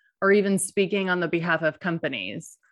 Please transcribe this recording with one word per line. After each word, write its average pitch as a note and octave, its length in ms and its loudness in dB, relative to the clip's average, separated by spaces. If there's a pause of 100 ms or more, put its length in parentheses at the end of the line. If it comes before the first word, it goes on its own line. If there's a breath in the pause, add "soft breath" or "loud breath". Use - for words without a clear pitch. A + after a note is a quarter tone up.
(220)
or G3 80 4
even G3 260 4
speaking F#3+ 540 -2
on F3+ 80 0
the E3+ 80 0
behalf E3 360 -2
of D#3 180 -2
companies, C3+ 760 -6 (160)